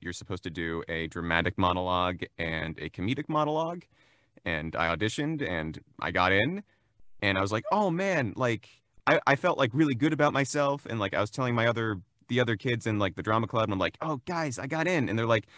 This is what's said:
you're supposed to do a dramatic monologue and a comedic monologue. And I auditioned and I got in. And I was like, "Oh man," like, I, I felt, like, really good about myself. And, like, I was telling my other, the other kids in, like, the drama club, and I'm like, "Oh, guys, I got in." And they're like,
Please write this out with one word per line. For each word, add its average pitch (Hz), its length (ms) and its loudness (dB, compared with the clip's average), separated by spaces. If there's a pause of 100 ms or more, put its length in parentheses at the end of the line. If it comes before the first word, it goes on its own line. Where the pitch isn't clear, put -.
you're 87 120 -8
supposed - 300 -10
to 90 80 -6
do 82 380 -4
a 82 180 -4
dramatic 85 500 0
monologue 90 680 0 (120)
and 82 440 -4
a 78 100 -6
comedic 127 380 -4
monologue. 156 560 -2 (600)
And 80 300 -4
I 85 180 2
auditioned 143 560 -2
and 80 300 -4 (220)
I 85 100 -2
got 92 220 4
in. 143 320 2 (580)
And 98 160 2
I 95 40 2
was 98 100 0
like, 110 180 0
"Oh 196 200 2
man," 170 440 0
like, 117 340 -2 (380)
I, 151 180 6
I 139 120 6
felt, 170 200 0
like, 135 160 4
really 143 220 4
good 143 180 2
about 147 200 4
myself. 143 520 0
And, 113 140 -4
like, 98 160 0
I 82 60 2
was 104 100 2
telling 123 240 -2
my 117 140 4
other, 113 320 0 (260)
the 120 140 2
other 117 160 2
kids 117 320 -2
in, 107 100 2
like, 98 160 0
the - 80 -8
drama 110 240 2
club, 110 180 0
and 101 80 -2
I'm 95 60 -2
like, 85 220 0
"Oh, 156 260 -4
guys, 160 320 -4
I 117 80 -8
got 160 220 -2
in." 165 200 2
And 104 80 -2
they're 113 100 0
like, 113 200 2 (120)